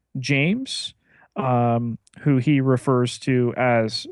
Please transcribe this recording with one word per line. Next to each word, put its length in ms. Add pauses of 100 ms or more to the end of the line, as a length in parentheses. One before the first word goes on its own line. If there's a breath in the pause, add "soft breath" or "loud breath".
(200)
James, 760 (420 soft breath)
um, 600 (240)
who 160
he 240
refers 580
to 380
as 540